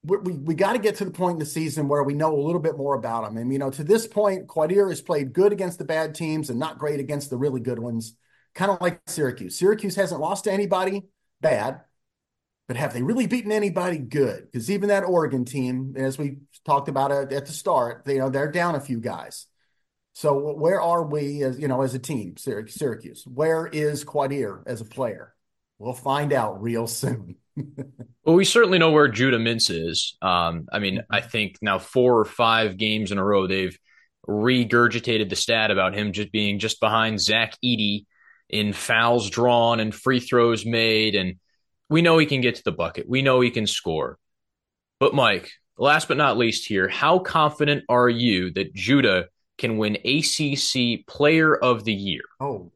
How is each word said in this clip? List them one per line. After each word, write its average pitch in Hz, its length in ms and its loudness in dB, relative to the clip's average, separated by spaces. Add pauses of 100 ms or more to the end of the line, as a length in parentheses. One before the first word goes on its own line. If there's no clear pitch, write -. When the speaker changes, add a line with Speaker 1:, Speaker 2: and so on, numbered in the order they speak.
Speaker 1:
We, 175 140 0
we, 185 160 -4
we 151 200 -4
gotta 196 260 0
get 202 180 0
to 202 80 -4
the 180 60 -8
point 180 220 -2
in 160 60 -6
the 147 60 -6
season 151 440 -4
where 147 140 2
we 143 100 -2
know 156 200 0
a 143 60 0
little 160 220 -2
bit 156 160 -2
more 139 160 -2
about 113 340 -4
him. 107 80 -10
And, 120 160 -4
you 139 80 -2
know, 139 120 -4
to 139 120 -8
this 214 240 2
point, 190 400 0
Quadir 185 400 2
has 160 140 -6
played 143 320 -2
good 202 180 4
against 180 280 -4
the 147 60 -10
bad 156 300 -2
teams 156 340 -4
and 117 100 -4
not 156 180 -6
great 147 240 -4
against 143 280 -4
the 127 60 -6
really 131 240 -2
good 120 200 -4
ones, 113 360 -6 (400)
kinda 190 240 0
like 175 280 -2
Syracuse. 123 500 -4
Syracuse 202 380 2
hasn't 175 260 -2
lost 180 240 -4
to 214 60 0
anybody 190 560 -2 (340)
bad, 120 400 0 (880)
but 120 80 -6
have 131 160 -2
they 123 80 -4
really 208 260 0
beaten 214 240 -2
anybody 185 460 0
good? 127 560 -2
'Cause 113 160 -6
even 202 200 0
that 196 140 4
Oregon 156 400 0
team, 131 540 -4
as 131 200 -4
we 139 200 -6 (260)
talked 143 240 2
about 135 240 0
at, 139 220 -2
at 143 140 -6
the 156 40 -14
start, 127 560 -2
you 135 120 0
know, 131 100 0
they're 139 220 -2
down 175 240 0
a 139 40 -2
few 123 220 -6
guys. 90 460 -10 (680)
So 143 260 0
wh-, 147 180 -6
where 170 220 2
are 170 240 0
we 147 400 -4
as, 131 160 -4
you 147 80 -4
know, 131 140 0
as 131 140 -2
a 131 40 -6
team, 104 360 -8
Syrac-, 110 360 -10
Syracuse? - 560 -8
Where 156 400 -2
is 151 380 -2
Quadir 135 640 -4
as 117 120 -8
a 113 60 -12
player? 117 480 -8 (460)
We'll 117 140 -8
find 139 380 -2
out 107 300 -2
real 117 260 -2
soon. 113 480 -6 (220)
<laughs> 143 80 -8 (580)
Speaker 2:
Well, 165 120 6
we 190 80 6
certainly 185 340 4
know 160 140 6
where 151 160 8
Judah 120 300 2
Mintz 113 360 0
is. 82 480 -4
Um, 85 480 0
I 104 100 -2
mean, 98 160 -2
Speaker 1:
Mm-hmm. - 180 -6
Speaker 2:
I 101 80 2
think - 400 -4
now 98 180 2
four 123 400 4
or 107 60 4
five 113 500 2
games 107 380 -2
in 98 40 0
a 95 60 0
row, 98 240 4
they've 92 320 -2 (480)
regurgitated 117 1040 2
the 98 80 -4
stat 110 340 0
about 95 260 2
him 104 140 -2
just 101 220 -6
being 104 260 0
just 107 220 -4
behind 110 400 2
Zach 110 420 0
Edey 107 420 0 (440)
in 104 240 -2
fouls 117 560 2
drawn 117 500 4
and 107 160 -4
free 131 240 0
throws 117 460 2
made. 113 500 2
And 92 200 -2 (540)
we 156 120 4
know 165 160 6
he 156 80 6
can 135 160 0
get 120 140 2
to - 100 -18
the 95 80 -2
bucket. 82 340 -6
We 131 140 0
know 131 180 6
he 123 100 4
can 113 160 -2
score. 76 540 -4 (800)
But 139 160 4
Mike, 107 340 2 (280)
last 147 320 2
but 135 80 0
not 135 200 2
least 117 300 0
here, 95 220 0
how 165 300 2
confident 151 680 0
are 123 220 4
you 110 460 2
that 98 180 -4
Judah 98 540 2 (300)
can 113 200 -2
win 107 260 -2
A 143 180 0
C 143 360 -2
C 120 500 -2
Player 156 480 4
of 117 300 2
the 113 80 0
Year? 98 300 -4 (180)
Speaker 1:
Oh. 107 340 -10